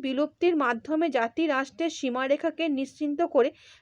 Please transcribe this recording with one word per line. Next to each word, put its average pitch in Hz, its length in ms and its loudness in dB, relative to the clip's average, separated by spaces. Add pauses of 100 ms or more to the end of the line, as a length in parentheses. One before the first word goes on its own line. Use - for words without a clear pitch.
বিলুপ্তির 294 560 0
মাধ্যমে 285 520 0
জাতি 247 380 0
রাষ্ট্রের 285 440 -2
সীমারেখাকে 285 800 -2
নিশ্চিন্ত 285 540 -4
করে 285 260 2 (340)